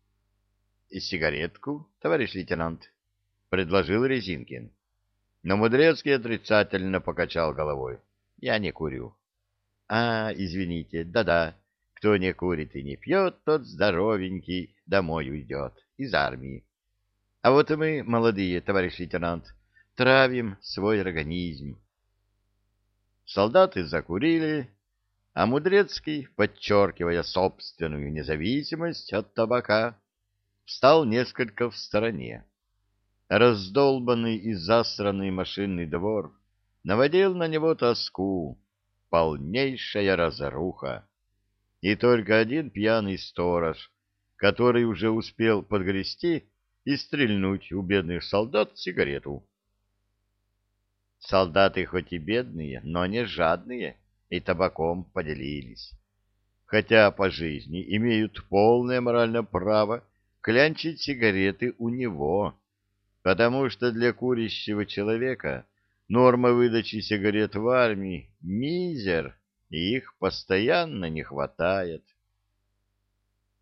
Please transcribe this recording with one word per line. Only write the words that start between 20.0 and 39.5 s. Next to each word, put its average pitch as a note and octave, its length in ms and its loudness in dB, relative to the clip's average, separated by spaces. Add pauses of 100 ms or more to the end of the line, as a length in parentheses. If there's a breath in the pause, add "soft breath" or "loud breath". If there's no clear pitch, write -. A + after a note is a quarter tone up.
свой G2+ 400 0
организм». D#2 760 -6 (1500)
Солдаты A#2 560 2
закурили, C#3 840 -2 (640)
а D#2+ 100 2
Мудрецкий, D3+ 920 0
подчёркивая F#2 880 2
собственную D#2+ 880 -4
независимость A2 1000 -4
от G#2+ 220 -6
табака, A2+ 640 0 (640)
встал D#3 400 4
несколько A#2+ 640 -2
в - 80 -10
стороне. C2+ 720 -4 (800)
Раздолбанный A#2 1120 4
и G#2+ 160 -4
засранный G2 760 0
машинный F#2 540 -4
двор F2 500 -4 (500)
наводил C#3+ 500 4
на E3+ 140 -2
него D#3 260 0
тоску, F#2+ 840 -2 (520)
полнейшая F#2+ 1040 0